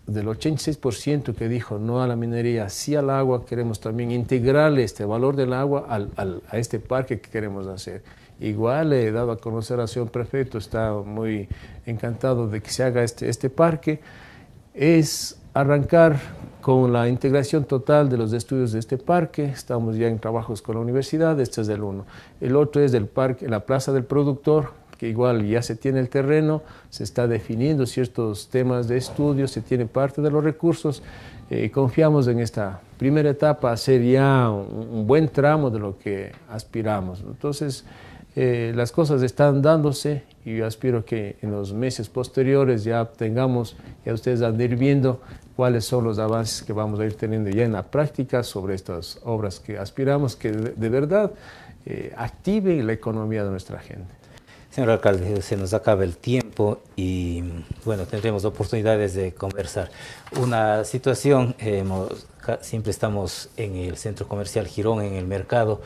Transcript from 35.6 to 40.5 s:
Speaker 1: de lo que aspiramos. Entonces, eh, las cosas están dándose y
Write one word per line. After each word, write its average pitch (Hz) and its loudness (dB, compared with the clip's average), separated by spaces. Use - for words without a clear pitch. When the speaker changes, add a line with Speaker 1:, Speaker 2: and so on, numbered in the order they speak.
Speaker 1:
de 110 -2
lo 101 -6
que 98 -6
aspiramos. 107 -4
Entonces, 139 -6
eh, 120 0
las 120 0
cosas 147 2
están 139 4
dándose 147 2
y 113 -4